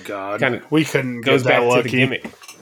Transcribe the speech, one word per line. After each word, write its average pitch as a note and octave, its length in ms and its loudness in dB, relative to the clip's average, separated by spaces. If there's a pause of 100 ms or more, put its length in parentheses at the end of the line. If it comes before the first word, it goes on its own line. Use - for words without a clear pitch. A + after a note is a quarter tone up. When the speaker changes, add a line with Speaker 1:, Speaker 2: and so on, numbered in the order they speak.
Speaker 1:
God. G2+ 340 -6
Speaker 2:
kinda B2 300 0
Speaker 1:
We D3+ 160 2
couldn't B2+ 340 -2
Speaker 2:
goes C3+ 240 2
Speaker 1:
get B2 60 0
that C3 100 4
Speaker 2:
back - 0 -
to A#2+ 80 2
the B2 80 4
Speaker 1:
lucky. A2+ 140 2
Speaker 2:
gimmick. B2+ 420 0 (300)